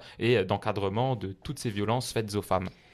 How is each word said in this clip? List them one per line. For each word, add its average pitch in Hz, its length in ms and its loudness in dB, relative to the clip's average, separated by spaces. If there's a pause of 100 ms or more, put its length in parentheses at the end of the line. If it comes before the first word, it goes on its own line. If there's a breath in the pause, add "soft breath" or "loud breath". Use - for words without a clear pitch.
(180 loud breath)
et, 117 200 6
euh, 95 60 4
d'encadrement 104 720 0
de 98 280 -6
toutes 139 160 -8
ces - 100 -4
violences 107 420 0
faites 107 260 -2
aux 98 60 0
femmes ? 92 280 0 (240 soft breath)